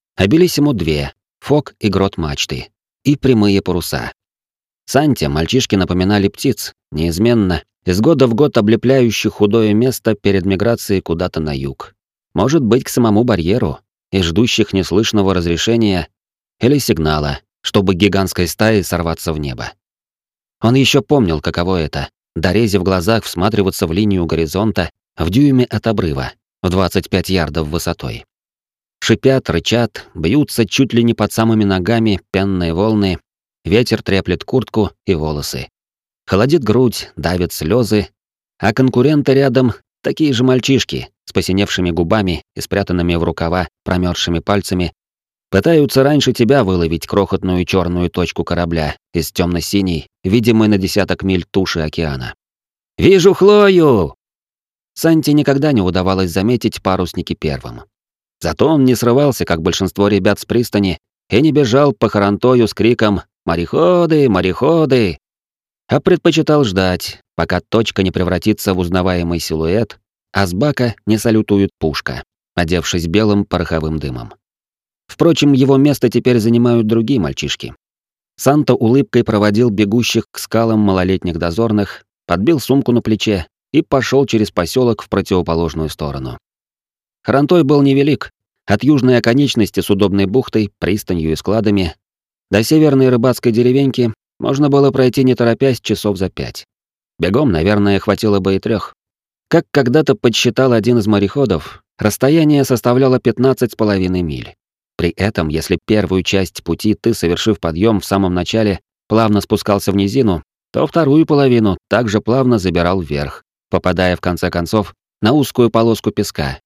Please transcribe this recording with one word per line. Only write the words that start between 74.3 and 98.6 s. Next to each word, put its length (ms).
Впрочем, 420
его 240
место 320
теперь 300
занимают 480
другие 320
мальчишки. 560
Санта 380
улыбкой 500
проводил 440
бегущих 600
к 80
скалам 400
малолетних 580
дозорных, 680
подбил 320
сумку 320
на 100
плече 460
и 100
пошел 420
через 280
поселок 500
в 60
противоположную 800
сторону. 500
Хрантой 400
был 180
невелик. 480
От 180
южной 340
оконечности 600
с 100
удобной 360
бухтой, 520
пристанью 540
и 40
складами 600
до 100
северной 460
рыбацкой 420
деревеньки 640
можно 300
было 240
пройти, 320
не 100
торопясь, 460
часов 380
за 120
пять. 360
Бегом, 320
наверное, 480
хватило 400
бы 160
и 60